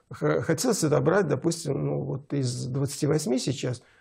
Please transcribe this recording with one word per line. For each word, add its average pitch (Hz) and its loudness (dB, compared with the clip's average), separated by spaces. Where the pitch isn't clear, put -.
Х-, 151 0
хотелось 185 0
это 147 4
брать, 170 4
допустим, 147 -2
ну, 143 -2
вот 139 -6
из 127 -2
двадцати 135 -2
восьми 156 2
сейчас – 127 -4